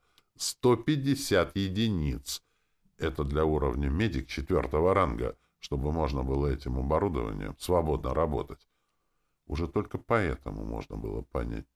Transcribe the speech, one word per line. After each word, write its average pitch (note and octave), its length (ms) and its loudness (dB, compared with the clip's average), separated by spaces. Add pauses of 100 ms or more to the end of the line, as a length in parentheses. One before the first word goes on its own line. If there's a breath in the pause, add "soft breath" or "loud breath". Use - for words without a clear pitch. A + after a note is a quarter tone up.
(360 soft breath)
Сто - 380 4
пятьдесят C3+ 840 2
единиц. F#2+ 840 -2 (560)
Это D#2 240 -2
для C#2+ 220 2
уровня C#2+ 440 2
медик D#2+ 380 0
четвертого D#2 640 0
ранга, A#1+ 460 0 (220)
чтобы C#2+ 320 -2
можно C#2+ 320 0
было C#2 240 0
этим B1+ 280 -2
оборудованием C2 840 -2
свободно D#2 540 0
работать. - 540 -2 (760)
Уже E2 220 -4
только G2+ 280 -2
поэтому C2 680 0
можно G#1+ 320 -8
было G#1+ 260 -6
понять A#1 540 -6